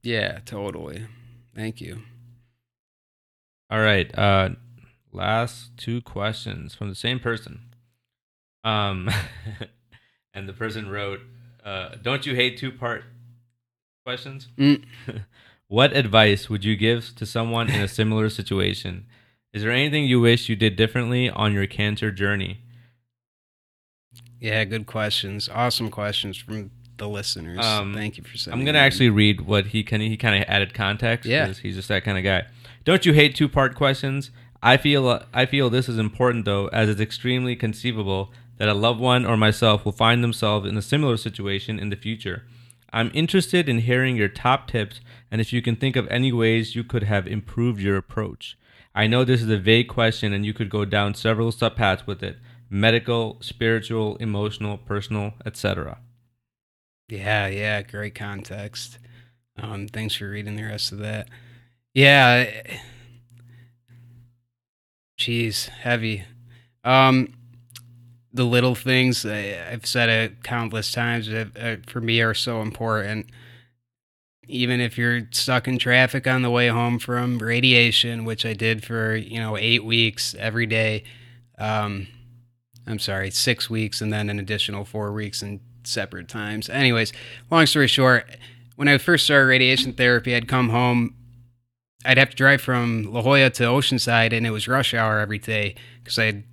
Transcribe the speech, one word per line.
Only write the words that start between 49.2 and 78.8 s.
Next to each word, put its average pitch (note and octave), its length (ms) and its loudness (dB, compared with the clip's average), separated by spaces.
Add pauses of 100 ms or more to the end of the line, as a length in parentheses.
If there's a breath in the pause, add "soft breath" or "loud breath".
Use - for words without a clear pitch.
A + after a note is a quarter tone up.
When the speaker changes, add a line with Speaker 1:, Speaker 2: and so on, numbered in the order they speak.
Speaker 2:
this B2 160 4
is A2+ 80 -2
a A2 80 4
vague A2+ 320 4
question A2+ 420 0
and G2+ 140 -2
you G#2+ 80 -4
could G#2 160 -4
go G#2 160 -2
down G2+ 300 0
several A2+ 360 0
subpaths A2 560 0
with G2 160 -8
it, - 140 -10 (320 soft breath)
medical, A2+ 720 0
spiritual, A2+ 760 -2
emotional, G#2 600 -4
personal, G#2 560 -6 (120)
et A2 120 -10
cetera." F2+ 400 -4 (1120)
Speaker 1:
Yeah, G#2 380 -2
yeah, G#2 340 -4
great G#2 340 -10
context. G2+ 840 -12 (580 soft breath)
Um, G#2+ 320 -10
thanks A2 260 -6
for G2+ 140 -8
reading G#2 260 -8
the G#2+ 80 -8
rest G#2+ 300 -6
of G2+ 60 -12
that. G#2+ 280 -6 (640 soft breath)
Yeah, C3 560 8 (2750 loud breath)
jeez, A#2 480 -2
heavy. A2+ 560 -4 (600 soft breath)
Um, C3 500 4 (1000)
the B2+ 100 0
little B2 320 4
things B2+ 500 2
I, G2+ 320 -6 (140)
I've A2+ 140 -10
said A#2 240 2
it A2+ 340 0
countless A2+ 480 -4
times, A#2 380 -2
uh, A2 160 -4 (120)
uh, A#2 180 -6 (120)
for B2 140 -8
me A#2 180 2
are A2+ 140 4
so A#2 280 -4
important. G#2+ 640 -4 (1200 soft breath)
Even B2 340 0
if A#2 160 -4
you're A#2+ 240 0 (100)
stuck B2+ 380 -2
in B2+ 80 -2
traffic B2+ 500 2
on B2+ 140 2
the B2 80 0
way A#2+ 180 2
home A#2+ 320 0
from B2 400 -2
radiation, A#2 840 4
which A2+ 200 -4
I A2+ 60 -4
did A2 320 -2